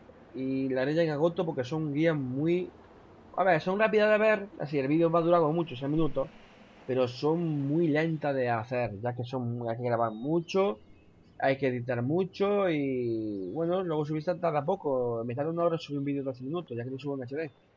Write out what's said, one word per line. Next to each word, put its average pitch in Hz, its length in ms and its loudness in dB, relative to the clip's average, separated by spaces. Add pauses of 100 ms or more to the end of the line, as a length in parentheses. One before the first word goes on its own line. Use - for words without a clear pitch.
(340)
y 135 340 -2
la 131 140 0
haré 143 120 0
ya 170 100 4
en 156 60 0
agosto 165 360 0
porque 143 180 -2
son 156 300 -4
guías 156 220 2
muy, 151 520 -2 (680)
a 180 80 2
ver, 175 180 4
son 185 160 -2
rápidas 214 320 4
de 214 80 6
ver, 214 280 2 (140)
así 151 180 -4
el 131 100 0
vídeo 160 220 4
va 170 100 4
a - 20 4
durar 170 180 6
como 151 140 2
mucho, 160 220 -2
seis 139 140 -4
minutos, 147 380 2 (580)
pero 127 220 2
son 147 600 0
muy 165 180 4
lentas 151 480 2
de 123 160 2
hacer, 113 500 -2
ya 120 140 -2
que 123 100 -6
son, 120 440 -4
hay 113 80 -2
que 123 80 -4
grabar 117 260 2
mucho, 170 680 0 (580)
hay 135 180 2
que 139 120 0
editar 123 340 -2
mucho 190 680 0
y, 117 840 -2
bueno, 170 280 0
luego 156 220 0
subir 156 200 -4
tarda 165 400 0
poco, 127 600 0
me 120 100 -4
tarda 143 160 -2
una 170 140 0
hora 165 140 2
subir 143 220 -6
un 139 40 -2
vídeo 143 180 -2
de 135 40 -8
doce 127 160 -6
minutos, 143 340 -6
ya 117 80 -4
que 127 60 -8
lo 135 80 -6
subo 139 180 -6
en 135 60 -6
H 123 120 -10
D, 156 160 -6 (260)